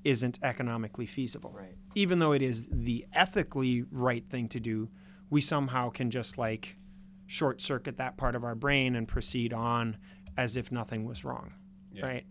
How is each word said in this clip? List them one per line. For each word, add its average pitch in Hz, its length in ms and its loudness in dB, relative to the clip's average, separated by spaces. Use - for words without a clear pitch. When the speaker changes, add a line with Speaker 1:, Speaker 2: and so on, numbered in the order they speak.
Speaker 1:
isn't 123 380 2
economically 117 640 -2
feasible. - 520 -6
Speaker 2:
Right. - 180 -14
Speaker 1:
Even 185 240 6
though 160 120 6
it 139 100 6
is 120 300 0
the 117 420 0
ethically 143 800 0
right 123 380 2
thing 123 200 -2
to 123 100 -6
do, 113 300 -2
we 147 120 4
somehow 131 480 2
can 120 220 -2
just, 120 260 -4
like, 113 400 -2
short 135 360 0
circuit 131 360 -2
that 131 200 -4
part 127 180 2
of 117 80 -2
our 117 120 -2
brain 131 400 4
and 113 120 0
proceed 117 460 2
on 117 440 2
as 123 180 2
if 120 160 -4
nothing 113 340 -2
was 120 200 -8
wrong, 127 280 -6
Speaker 3:
Yeah. 101 140 -6
Speaker 1:
right? 131 260 -4